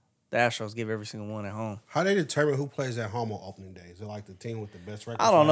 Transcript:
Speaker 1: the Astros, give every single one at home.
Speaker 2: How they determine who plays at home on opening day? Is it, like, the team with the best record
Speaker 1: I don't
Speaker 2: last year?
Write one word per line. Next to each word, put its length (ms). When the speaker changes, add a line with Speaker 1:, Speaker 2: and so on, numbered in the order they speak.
Speaker 1:
the 60
Astros, 360
give 160
every 160
single 240
one 160
at 60
home. 360
Speaker 2:
How 160
they 120
determine 400
who 100
plays 320
at 120
home 240
on 100
opening 300
day? 180
Is 80
it, 60
like, 200
the 80
team 280
with 100
the 80
best 260
record 160
Speaker 1:
I 80
don't 160
Speaker 2:
last 20
year? 40